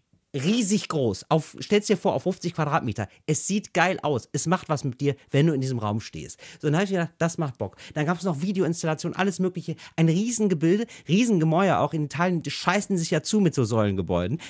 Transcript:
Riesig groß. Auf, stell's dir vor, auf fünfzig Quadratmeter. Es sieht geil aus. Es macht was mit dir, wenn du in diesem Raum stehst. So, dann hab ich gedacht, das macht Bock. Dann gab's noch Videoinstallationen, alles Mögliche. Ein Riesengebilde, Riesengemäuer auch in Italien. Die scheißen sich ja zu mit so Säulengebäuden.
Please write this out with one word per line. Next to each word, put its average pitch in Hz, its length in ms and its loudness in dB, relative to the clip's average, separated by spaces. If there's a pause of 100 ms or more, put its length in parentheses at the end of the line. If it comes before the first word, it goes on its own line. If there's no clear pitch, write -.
(340)
Riesig 196 540 0
groß. 123 400 -2
Auf, 156 320 0
stell's 208 280 2
dir 185 100 2
vor, - 160 0
auf - 80 -2
fünfzig 180 320 -4
Quadratmeter. 139 520 -2 (200)
Es - 200 -2
sieht 196 280 -4
geil 175 280 2
aus. 143 300 -2
Es - 140 -2
macht 175 240 0
was 147 120 -2
mit 131 200 -4
dir, 143 120 2 (160)
wenn 143 160 4
du 165 60 4
in 135 80 0
diesem 131 180 -2
Raum 107 220 -2
stehst. - 400 -12 (180)
So, 156 100 -4
dann 147 80 2
hab 196 80 2
ich 190 60 -4
gedacht, 170 280 -2
das 170 180 0
macht 147 220 -4
Bock. 98 180 -6 (160)
Dann 151 140 -2
gab's 170 180 -2
noch 151 160 -2
Videoinstallationen, 170 720 -2
alles 190 260 -2
Mögliche. 180 360 -4 (180)
Ein 165 140 4
Riesengebilde, 202 800 2 (200)
Riesengemäuer 175 760 4
auch 143 120 0
in 151 140 -2
Italien. 170 360 -2
Die 147 80 -6
scheißen 190 460 0
sich 165 140 0
ja 156 120 0
zu 214 180 2
mit 175 140 4
so 127 100 2
Säulengebäuden. 98 760 0 (120)